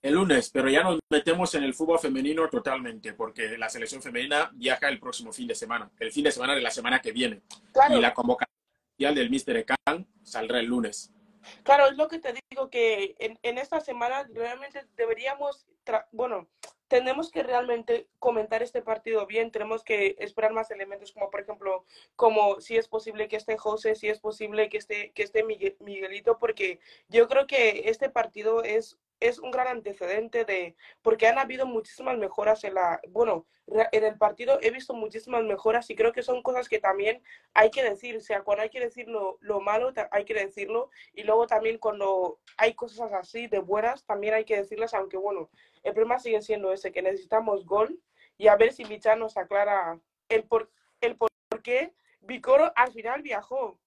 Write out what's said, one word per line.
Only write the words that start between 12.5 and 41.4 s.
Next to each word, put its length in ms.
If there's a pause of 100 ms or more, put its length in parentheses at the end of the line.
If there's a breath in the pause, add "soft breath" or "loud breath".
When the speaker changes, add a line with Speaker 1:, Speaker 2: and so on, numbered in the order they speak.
Speaker 2:
que 480
en, 240
en 160
esta 200
semana 540
realmente 640
deberíamos, 720 (180)
tra-, 260
bueno, 360 (400)
tenemos 420
que 140
realmente 720
comentar 460
este 180
partido 460
bien, 240
tenemos 320
que 340
esperar 340
más 200
elementos, 420
como 160
por 120
ejemplo, 440 (300 soft breath)
como 440
si 160
es 120
posible 400
que 100
esté 180
José, 380
si 160
es 100
posible 480
que 120
esté, 320
que 120
esté 220
Migue-, 340
Miguelito, 600
porque 400 (280 soft breath)
yo 200
creo 200
que 420
este 200
partido 540
es, 360 (220)
es 180
un 120
gran 160
antecedente 800
de, 300 (260 loud breath)
porque 260
han 120
habido 260
muchísimas 520
mejoras 480
en 80
la, 340
bueno, 380 (220)
re-, 260
en 100
el 140
partido 440
he 100
visto 220
muchísimas 520
mejoras 460
y 40
creo 160
que 120
son 200
cosas 240
que 120
también 440 (300 loud breath)
hay 180
que 120
decir, 340
o 20
sea, 220
cuando 220
hay 60
que 120
decir 260
lo, 320
lo 220
malo, 320
ta-, 180
hay 140
que 80
decirlo, 560 (240 loud breath)
y 100
luego 240